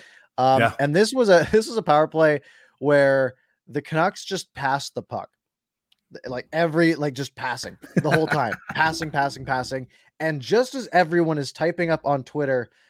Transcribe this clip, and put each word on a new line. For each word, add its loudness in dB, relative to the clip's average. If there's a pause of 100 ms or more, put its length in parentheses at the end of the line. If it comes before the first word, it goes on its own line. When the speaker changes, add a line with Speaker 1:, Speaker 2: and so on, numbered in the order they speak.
(380)
Speaker 1:
Um, 4
Speaker 2:
Yeah. 2
Speaker 1:
and 0
this 2
was 2
a, 6
<laughs> -6
this 2
was -12
a -2
power 2
play 2 (380)
where 2 (340)
the -6
Canucks -4
just -10
passed -4
the -8
puck. -12 (1000)
Like, -10
every, 2
like, -4
just -10
passing -8 (200)
the 0
whole 2
time. -2 (100)
Speaker 2:
<laughs> -14
Speaker 1:
Passing, -2
passing, -4
passing. -6 (320)
And -4
just 0
as -10
everyone 2
is -4
typing -2
up 0
on 0
Twitter, -2 (200)